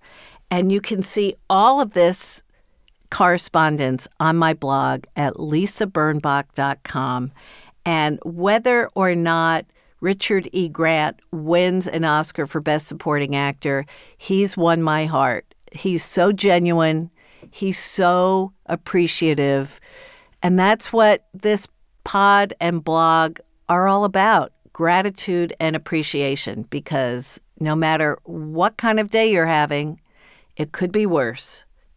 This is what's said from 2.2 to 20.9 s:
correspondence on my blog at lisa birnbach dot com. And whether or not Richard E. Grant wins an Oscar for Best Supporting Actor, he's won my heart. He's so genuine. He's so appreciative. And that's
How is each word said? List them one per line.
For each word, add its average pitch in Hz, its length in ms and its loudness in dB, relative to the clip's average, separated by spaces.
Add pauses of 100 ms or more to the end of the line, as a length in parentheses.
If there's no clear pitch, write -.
correspondence 156 1000 0 (120)
on 160 180 2
my 160 160 2
blog 135 520 -2 (100)
at 147 240 -2
lisa 165 480 -2
birnbach 151 580 0 (100)
dot 139 280 -2
com. 131 480 -6 (540)
And 156 380 -2
whether 220 720 0
or 185 200 2
not 165 500 0 (360)
Richard 190 500 -2
E. 175 180 -2
Grant 160 500 0 (120)
wins 180 560 0
an 165 180 -2
Oscar 151 420 -2
for 160 120 -6
Best 151 280 -2
Supporting 143 480 -4
Actor, 139 500 -2 (320)
he's 190 400 -2
won 165 240 2
my 156 240 0
heart. 135 480 -2 (180)
He's 180 320 -4
so 190 280 2
genuine. 170 800 2 (420)
He's 190 280 -6
so 190 720 0 (160)
appreciative. 147 1120 -2 (640)
And 180 160 2
that's 208 340 0